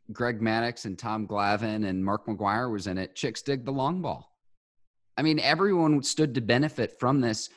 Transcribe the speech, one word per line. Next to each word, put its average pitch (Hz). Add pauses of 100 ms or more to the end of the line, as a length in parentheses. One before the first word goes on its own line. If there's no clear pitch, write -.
(140)
Greg 120
Maddux 113
and 92
Tom 110
Glavine 104
and 95
Mark 98
McGwire 110
was 98
in 92
it. 92
"Chicks -
dig 135
the 139
long 139
ball." 92 (840)
I 135
mean, 156
everyone 160
stood 143
to 127
benefit 120
from 131
this 113